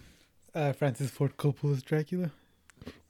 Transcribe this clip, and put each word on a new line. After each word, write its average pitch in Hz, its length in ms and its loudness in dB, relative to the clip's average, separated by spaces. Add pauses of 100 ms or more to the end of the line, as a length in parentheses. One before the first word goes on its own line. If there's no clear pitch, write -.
(540)
Uh, 147 180 2
Francis 135 380 0
Ford - 260 0
Coppola's 143 460 0
Dracula. 156 480 -2 (800)